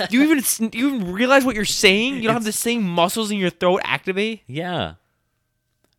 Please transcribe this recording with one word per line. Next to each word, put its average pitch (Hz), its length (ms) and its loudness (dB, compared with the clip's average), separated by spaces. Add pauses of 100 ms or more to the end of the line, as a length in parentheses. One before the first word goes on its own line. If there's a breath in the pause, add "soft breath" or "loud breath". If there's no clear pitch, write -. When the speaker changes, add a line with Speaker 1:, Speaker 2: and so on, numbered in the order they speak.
Speaker 1:
Do 226 80 0
you 269 60 6
even 311 160 4
s-, - 200 -2
do 220 200 -4
you 277 160 0
even 180 180 -4
realize 247 320 4
what 254 100 0
you're 208 120 -2
saying? 214 500 2
You 240 60 -6
don't 220 120 2
have 226 120 -2
Speaker 2:
It's 214 100 -4
Speaker 1:
the - 60 -4
same 233 200 -2
muscles 185 480 0
in 214 80 -2
your 180 120 0
throat 180 340 0
activate? 196 640 -4
Speaker 2:
Yeah. 143 480 -6 (1040)